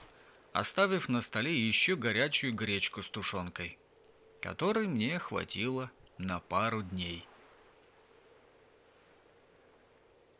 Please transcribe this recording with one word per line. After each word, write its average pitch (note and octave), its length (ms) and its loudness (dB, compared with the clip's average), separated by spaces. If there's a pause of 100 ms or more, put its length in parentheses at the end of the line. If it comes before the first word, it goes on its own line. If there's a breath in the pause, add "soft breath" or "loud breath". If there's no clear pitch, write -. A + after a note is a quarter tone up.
(520 loud breath)
оставив F#3 560 2
на A#2+ 140 2
столе C3+ 340 -2
ещё A2+ 400 4
горячую B2 560 2
гречку G#2 520 0
с - 40 -12
тушёнкой, F2+ 680 -4 (640)
которой G3+ 460 0
мне C#3+ 320 2
хватило A#2+ 720 -4 (260)
на F2+ 220 -2
пару G#2+ 420 0
дней. F2+ 420 -6 (3250)